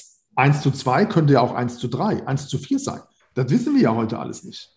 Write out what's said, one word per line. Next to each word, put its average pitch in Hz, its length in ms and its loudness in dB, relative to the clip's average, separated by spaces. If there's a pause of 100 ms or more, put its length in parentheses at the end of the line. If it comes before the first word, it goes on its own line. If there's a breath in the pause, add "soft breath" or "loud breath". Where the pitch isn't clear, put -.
(360)
eins 143 260 4
zu 139 100 2
zwei 131 340 0
könnte 156 280 4
ja 123 80 6
auch 120 120 2
eins 123 240 -4
zu 127 100 -8
drei, 170 380 -2
eins 135 220 -4
zu 143 100 -6
vier 269 220 -4
sein. - 220 -8 (320)
Das 131 160 -2
wissen 247 260 2
wir 262 60 6
ja 113 140 4
heute 113 240 -2
alles 62 240 -10
nicht. - 340 -18